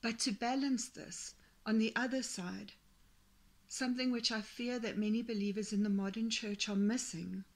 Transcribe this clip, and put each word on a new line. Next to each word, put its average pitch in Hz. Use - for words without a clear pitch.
But 233
to 254
balance 262
this, -
on 220
the 220
other 254
side, 190
something 254
which 233
I 220
fear 240
that 220
many 214
believers 208
in 202
the 214
modern 196
church 208
are 202
missing 196